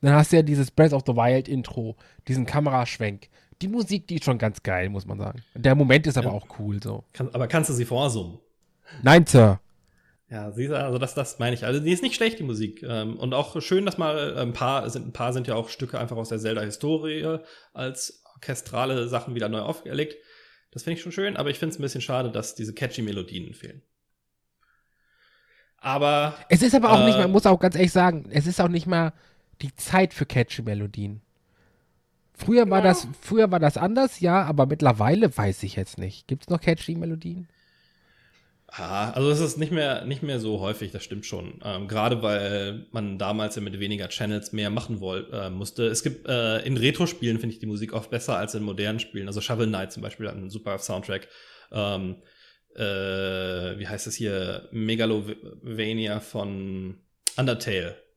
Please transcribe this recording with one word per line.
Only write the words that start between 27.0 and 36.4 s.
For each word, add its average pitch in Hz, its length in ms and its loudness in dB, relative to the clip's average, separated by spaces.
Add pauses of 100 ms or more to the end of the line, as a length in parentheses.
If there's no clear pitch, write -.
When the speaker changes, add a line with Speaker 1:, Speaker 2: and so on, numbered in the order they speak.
Speaker 1:
nicht, 127 120 8
Speaker 2:
äh, 202 60 4
Speaker 1:
man 185 80 4
muss 196 160 6
auch 190 140 8
ganz 180 160 2
ehrlich 175 160 4
sagen, 180 380 4
es 147 160 2
ist 175 140 0
auch 175 80 6
nicht 165 180 0
mal 165 260 2 (500)
die 139 140 -10
Zeit 190 380 2
für - 120 -2
catchy - 360 0
Melodien. 104 600 -6 (1120)
Früher 233 340 4
war 190 100 4
Speaker 2:
Ja. 185 60 4
Speaker 1:
das, 180 220 6 (140)
früher 220 300 4
war 180 100 2
das 147 180 4
anders, 226 420 2
ja, 175 220 4
aber 143 240 4
mittlerweile 143 680 4
weiß 101 260 0
ich 98 140 -6
jetzt - 220 -6
nicht. 92 280 -10
Gibt's - 220 -6